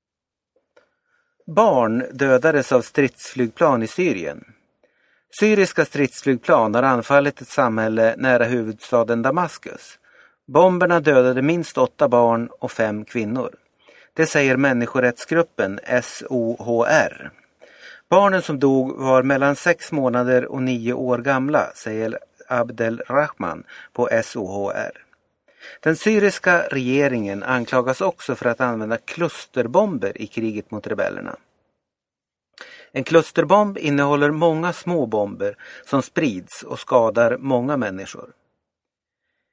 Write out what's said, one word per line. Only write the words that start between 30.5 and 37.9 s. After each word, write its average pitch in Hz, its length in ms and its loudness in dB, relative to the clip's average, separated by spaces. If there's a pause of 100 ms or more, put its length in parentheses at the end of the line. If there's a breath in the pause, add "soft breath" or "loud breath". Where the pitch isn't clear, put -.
mot 104 160 -10
rebellerna. 95 500 -6 (1500 loud breath)
En 135 120 -6
klusterbomb 185 720 2
innehåller 143 540 2
många 160 420 0
små 170 320 -2
bomber 101 520 -4 (280 loud breath)
som 135 160 -2
sprids 104 600 -4
och - 160 -10
skadar 117 580 2
många 131 400 -2
människor. 98 540 -8 (1200)